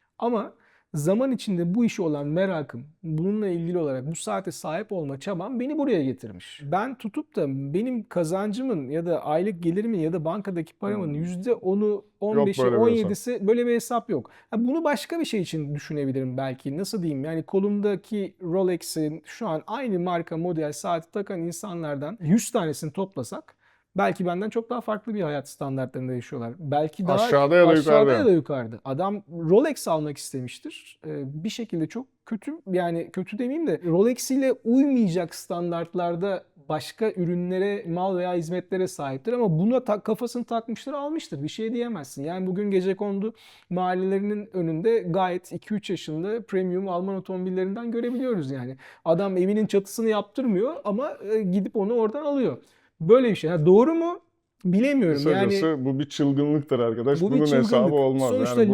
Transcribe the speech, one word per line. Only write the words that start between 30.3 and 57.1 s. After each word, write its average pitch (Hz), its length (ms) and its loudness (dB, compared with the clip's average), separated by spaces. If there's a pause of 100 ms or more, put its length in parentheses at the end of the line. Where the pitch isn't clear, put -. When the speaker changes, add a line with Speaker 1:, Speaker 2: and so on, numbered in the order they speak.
Speaker 1:
Ee, 147 360 -8
bir 220 60 -4
şekilde 175 380 -4
çok 240 200 -8 (180)
kötü, 226 260 -8 (200)
yani 170 420 -2
kötü 185 240 -6
demeyeyim 277 300 -2
de 170 180 0
Rolex 208 460 2
ile 262 200 2
uymayacak 233 840 2
standartlarda 175 1080 -4 (260)
başka 156 420 -2
ürünlere, 185 760 -2
mal 180 300 0
veya 180 160 -2
hizmetlere 180 540 -2
sahiptir 139 460 -6
ama 208 260 2
buna 247 240 2
ta-, 208 160 -2
kafasını 233 440 -4
takmıştır, 233 500 -6
almıştır. 285 500 -6
Bir 151 40 -4
şey 220 260 -6
diyemezsin. 226 500 -6
Yani 185 240 -4
bugün 202 240 -2
gecekondu 196 640 0 (360)
mahallelerinin 190 840 -2
önünde 180 460 2
gayet 180 520 -2
iki - 220 -8
üç 202 160 -4
yaşında 180 520 -4
premium 185 480 -2
Alman 185 260 -2
otomobillerinden 185 760 -4
görebiliyoruz 233 600 -2
yani. 131 260 -8 (280)
Adam 185 320 2
evinin 208 280 2
çatısını 202 440 0
yaptırmıyor 214 720 0
ama, 247 340 -2 (160)
e, 220 80 2
gidip 190 340 0
onu 208 180 0
oradan 233 300 0
alıyor. 277 340 0 (440)
Böyle 233 280 8
bir 190 60 2
şey. 160 140 -2
Ha, 165 160 2
doğru 220 280 10
mu? 339 260 0 (460)
Bilemiyorum. 196 520 4
Speaker 2:
Kısacası 190 480 2
Speaker 1:
Yani 147 200 0
Speaker 2:
bu 135 140 0
bir 147 100 -4
çılgınlıktır 143 720 2
arkadaş. 120 420 2